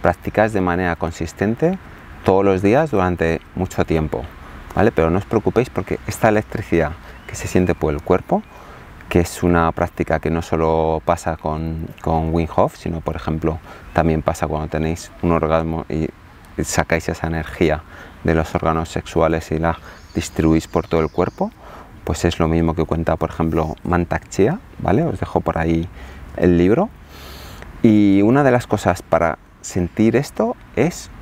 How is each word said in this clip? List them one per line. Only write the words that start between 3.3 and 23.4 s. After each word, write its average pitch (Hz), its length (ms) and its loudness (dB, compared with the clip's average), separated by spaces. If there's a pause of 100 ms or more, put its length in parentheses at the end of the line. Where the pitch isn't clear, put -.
mucho 90 280 -2
tiempo, 78 380 0 (540)
¿vale? 104 160 4
Pero 82 180 2
no 87 80 2
os 98 80 -2
preocupéis 113 460 0
porque - 340 -4
esta - 240 2
electricidad 101 640 0 (340)
que - 100 -12
se - 120 -8
siente 90 260 2
por 76 220 -2
el 73 80 -8
cuerpo, 170 400 0 (680)
que 87 120 4
es - 200 -4
una 85 300 4
práctica 82 480 -2
que 82 100 -2
no 82 120 0
solo 80 640 0
pasa 82 320 -2
con, 80 500 -6 (140)
con 80 320 0
Wim 82 200 0
Hof, 113 220 0
sino, 82 240 -8
por 80 160 -6
ejemplo, 80 420 -4 (360)
también 80 280 2
pasa 80 260 -2
cuando 76 200 -4
tenéis 80 440 -4 (100)
un 87 100 2
orgasmo 80 560 0
y 80 220 -2 (520)
sacáis - 460 -2
esa 82 200 -4
energía 80 560 -2 (420)
de 82 100 4
los 80 180 0
órganos 80 360 0
sexuales 82 600 0
y 78 80 -2
la 82 180 0 (360)
distribuís 80 540 2
por - 220 -2
todo 82 100 2
el 78 100 0
cuerpo, 185 420 -4 (520)
pues - 220 -4
es 85 120 0
lo 80 120 0
mismo 82 260 2
que 82 80 0
cuenta, 80 320 -2
por 80 140 -4
ejemplo, 80 540 -2